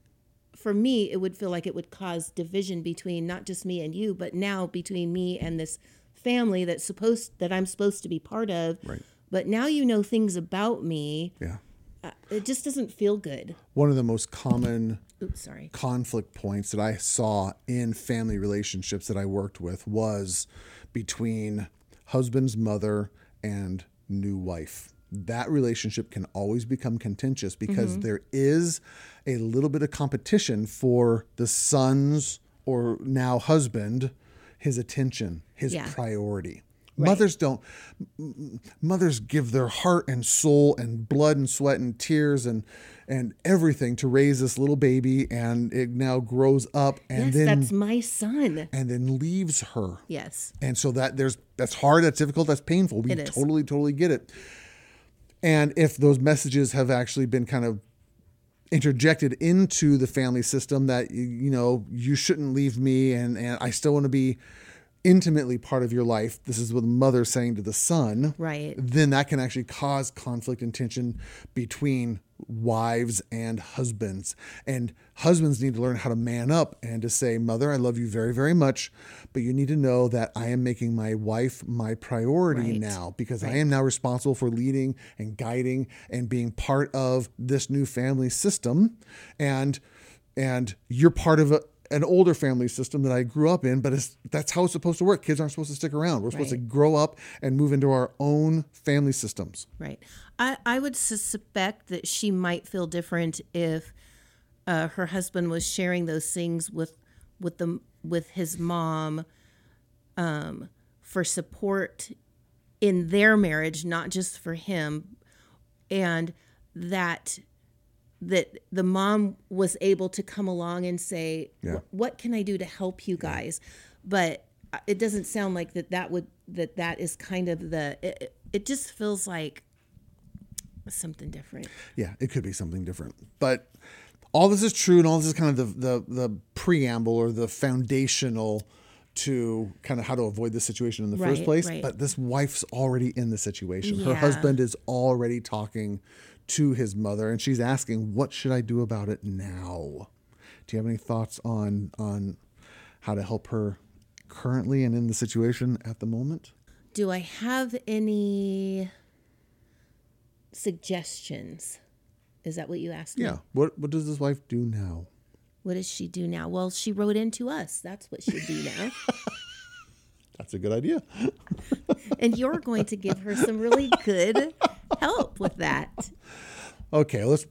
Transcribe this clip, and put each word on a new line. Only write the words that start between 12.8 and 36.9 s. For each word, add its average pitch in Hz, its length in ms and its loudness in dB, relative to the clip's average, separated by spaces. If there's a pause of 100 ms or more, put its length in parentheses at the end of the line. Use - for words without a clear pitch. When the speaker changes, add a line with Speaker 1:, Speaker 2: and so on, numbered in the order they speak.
Speaker 1:
feel 208 260 2
good. 160 380 -10 (180)
Speaker 2:
One 147 160 6
of 139 60 4
the 127 80 2
most 113 280 0
common 117 680 0 (220)
Speaker 1:
Oops, - 180 -8
sorry. - 320 -16
Speaker 2:
conflict 123 640 -4
points 101 380 -6
that 104 80 -2
I 107 160 0
saw 104 560 0 (160)
in 123 260 -2
family 113 440 -2
relationships 101 680 -4
that 101 100 -2
I 98 80 -2
worked 98 360 -4
with 87 260 -8
was 107 600 -2 (460)
between 107 760 -4 (380)
husband's 127 520 0
mother 104 540 0 (320)
and 98 420 -6 (220)
new 98 300 -4
wife. 90 560 -10 (180)
That 107 380 -6
relationship 117 600 0
can 95 220 -6
always 107 320 -2
become 120 340 -2
contentious 104 560 -4
because 107 380 0
Speaker 1:
Mm-hmm. 98 80 -4
Speaker 2:
there 104 200 -2 (100)
is 151 480 2 (480)
a 127 100 -2
little 117 320 2
bit 143 140 0
of 147 80 -2
competition 139 720 0
for 120 600 4 (100)
the 120 120 -2
son's 139 920 2 (260)
or 120 360 0
now 127 380 0
husband, 123 720 2 (460)
his 131 200 -2
attention, 117 640 -4 (120)
his 135 200 -4
Speaker 1:
Yeah. 151 180 -6
Speaker 2:
priority. 104 680 -4 (340)